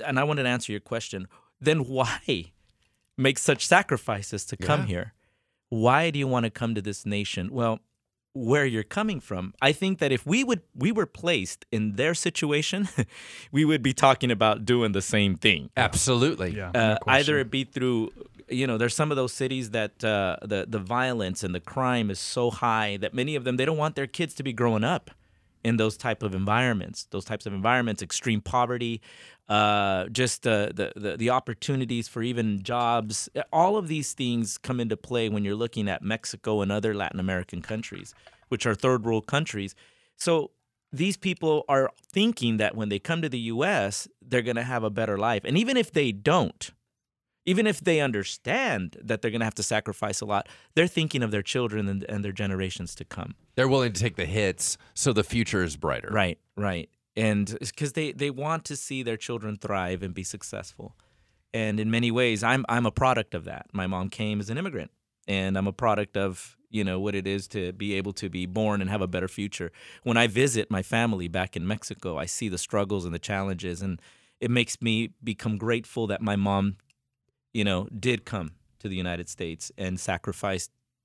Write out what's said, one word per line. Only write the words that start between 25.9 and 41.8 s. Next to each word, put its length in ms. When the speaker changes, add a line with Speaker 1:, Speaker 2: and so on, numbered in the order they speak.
Speaker 1:
type 260
of 100
environments, 800
those 140
types 220
of 60
environments, 480
extreme 400
poverty, 640
uh, 580
just 360
the, 280
the, 260
the, 180
the 140
opportunities 800
for 140
even 400
jobs. 640
All 240
of 120
these 260
things 420
come 240
into 160
play 320
when 160
you're 120
looking 320
at 140
Mexico 600
and 100
other 220
Latin 260
American 400
countries, 540
which 160
are 100
third 300
world 220
countries. 480
So 360
these 260
people 500
are 220